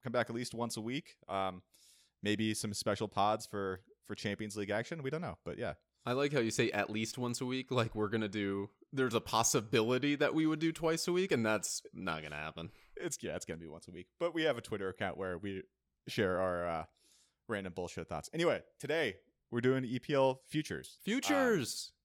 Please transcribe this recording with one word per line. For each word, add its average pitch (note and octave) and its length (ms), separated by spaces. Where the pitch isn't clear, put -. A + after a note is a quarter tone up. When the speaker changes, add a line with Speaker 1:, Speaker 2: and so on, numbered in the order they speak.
Speaker 1:
come A#2+ 100
back A#2+ 180
at A2+ 60
least A#2+ 180
once A#2 240
a - 20
week. B2 360
Um, F#2+ 320
maybe G#2 320
some G#2+ 180
special G#2 340
pods G#2+ 380
for, F#2+ 380
for G#2+ 80
Champions G#2 420
League G#2 140
action. A#2 320
We C3+ 80
don't D#3 100
know, C3 240
but - 140
yeah. A2 160
Speaker 2:
I A#2+ 60
like C#3+ 220
how C3+ 60
you A2+ 100
say A#2 200
"at G2+ 200
least A2 260
once A#2+ 240
a C3 60
week." B2+ 240
Like A#2 240
we're G#2+ 160
gonna A2 180
do, G2 400
there's C3 220
a A2 80
possibility A#2+ 920
that C#3+ 180
we D#3+ 120
would D#3 120
do D#3+ 120
twice D#3+ 380
a F3 40
week, F#3 200
and A#2 140
that's G#2+ 340
not E2+ 280
gonna D2 140
happen. D#2+ 340
Speaker 1:
It's, E3+ 280
yeah, D#2 140
it's - 100
gonna D#2+ 100
be E2 120
once D#2 200
a - 20
week. F2+ 180
But E3 140
we E3 80
have C#3+ 160
a - 20
Twitter G2 300
account F#2 260
where F#2 220
we F#2+ 240
share F#2 360
our, F2 260
uh, E2 160
random G2 260
bullshit F2 320
thoughts. D#2 280
Anyway, D#3+ 260
today C#3+ 380
we're A#2 120
doing C3 240
E B2 120
P - 140
L C3+ 340
futures. - 520
Um, - 60
Speaker 2:
Futures. A#3+ 880